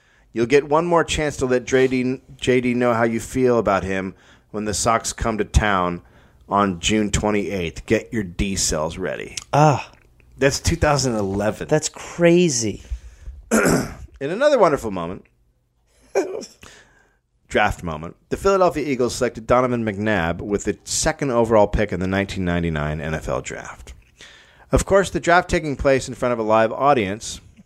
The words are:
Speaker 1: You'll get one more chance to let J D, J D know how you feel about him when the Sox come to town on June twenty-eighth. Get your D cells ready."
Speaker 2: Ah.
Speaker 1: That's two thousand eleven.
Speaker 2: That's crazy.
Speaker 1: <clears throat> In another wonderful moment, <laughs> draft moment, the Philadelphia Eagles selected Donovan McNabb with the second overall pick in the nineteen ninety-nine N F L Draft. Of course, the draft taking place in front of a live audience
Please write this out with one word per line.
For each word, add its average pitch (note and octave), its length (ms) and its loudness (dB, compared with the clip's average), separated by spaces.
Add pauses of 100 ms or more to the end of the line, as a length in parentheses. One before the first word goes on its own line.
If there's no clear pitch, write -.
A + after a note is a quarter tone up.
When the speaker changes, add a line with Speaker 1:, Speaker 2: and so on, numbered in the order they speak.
(340)
Speaker 1:
You'll A#2 140 0
get C#3 200 4
one D3+ 180 2
more E3+ 200 2
chance D3+ 320 -4
to C#3+ 80 -2
let B2+ 180 0
J C3 240 4
D, B2+ 340 -2 (140)
J B2+ 240 2
D B2 140 -2
know B2 200 2
how A2+ 100 2
you A2+ 180 -2
feel B2+ 360 0
about G2 280 2
him F#2+ 300 -6 (340)
when G#2+ 160 -8
the G#2 80 -4
Sox A2+ 400 0
come A2 260 -4
to G#2 60 0
town F2+ 540 2 (480)
on G2 320 2
June G#2+ 300 0
twenty-eighth. G2+ 800 -4
Get A2 260 0
your A2 100 -4
D F#2+ 320 -4
cells E2 440 -4
ready." B1+ 360 -8 (160)
Speaker 2:
Ah. D3 400 2 (460)
Speaker 1:
That's C3+ 220 2
two - 160 -2
thousand C#3 400 0
eleven. G2+ 520 -4
Speaker 2:
That's D3+ 220 0
crazy. E3+ 920 0 (360)
Speaker 1:
<clears throat> - 340 -12
In - 800 -2
another C4 280 2
wonderful C#3+ 320 4
moment, F2+ 340 -8 (880)
<laughs> G4 80 0 (1200)
draft G#2 360 0
moment, D#2+ 320 -10 (140)
the - 80 -4
Philadelphia F#3 500 2
Eagles B2 280 0
selected A#2 300 -4
Donovan B2 400 2
McNabb G2 560 -2
with G2+ 220 -2
the G#2 200 -2
second - 480 -4
overall A2+ 360 4
pick G#2+ 240 0
in F#2 80 -4
the F#2 80 -2
nineteen F#2+ 380 -2
ninety-nine D#2+ 540 -2
N D#2 140 -6
F D2+ 140 -8
L C2+ 140 -2
Draft. - 520 -14 (800)
Of - 140 2
course, F#3+ 260 2
the E3+ 80 -4
draft F3 300 2
taking D#3 260 -2
place C3+ 320 2
in B2 80 -10
front B2 180 -2
of A#2 60 -4
a A2 40 -2
live A2 280 4
audience A2+ 680 0 (260)